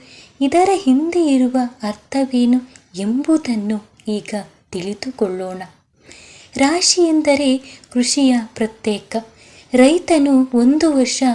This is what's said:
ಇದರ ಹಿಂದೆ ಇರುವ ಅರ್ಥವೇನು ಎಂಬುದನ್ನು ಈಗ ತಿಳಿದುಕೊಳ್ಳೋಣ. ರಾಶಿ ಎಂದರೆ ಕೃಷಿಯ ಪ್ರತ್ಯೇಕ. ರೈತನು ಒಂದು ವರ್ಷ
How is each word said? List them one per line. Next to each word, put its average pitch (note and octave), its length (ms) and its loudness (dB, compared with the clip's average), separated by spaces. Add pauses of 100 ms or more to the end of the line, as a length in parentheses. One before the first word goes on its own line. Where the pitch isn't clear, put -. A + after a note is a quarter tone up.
(420)
ಇದರ E4+ 320 2
ಹಿಂದೆ E4 520 0
ಇರುವ B3+ 320 2 (260)
ಅರ್ಥವೇನು B3 760 0 (340)
ಎಂಬುದನ್ನು A3 920 -2 (180)
ಈಗ G#3+ 260 -6 (380)
ತಿಳಿದುಕೊಳ್ಳೋಣ. F#3 920 -8 (920)
ರಾಶಿ E4+ 460 0
ಎಂದರೆ D4 560 0 (360)
ಕೃಷಿಯ B3 420 0 (200)
ಪ್ರತ್ಯೇಕ. G#3+ 600 -6 (580)
ರೈತನು C#4 800 4
ಒಂದು C#4+ 400 2
ವರ್ಷ C4 300 0 (120)